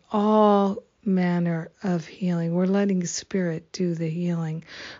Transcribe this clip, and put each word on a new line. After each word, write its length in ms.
all 720
manner 640
of 240
healing. 480
We're 120
letting 400
Spirit 680
do 220
the 140
healing. 560